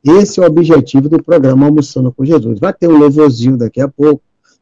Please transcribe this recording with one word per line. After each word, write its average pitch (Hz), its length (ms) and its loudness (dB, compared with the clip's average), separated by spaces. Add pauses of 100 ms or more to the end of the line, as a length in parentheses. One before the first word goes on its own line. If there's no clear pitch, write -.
esse 185 380 0
é - 20 4
o - 20 4
objetivo 156 600 0
do 160 160 -2
programa 139 440 0
Almoçando 139 440 -2
com 135 140 -8
Jesus. 117 340 -2
Vai 185 140 -4
ter 170 160 -4
um 156 80 4
louvorzinho 139 580 2
daqui 117 240 -6
a 139 80 -4
pouco, 143 340 -2 (400)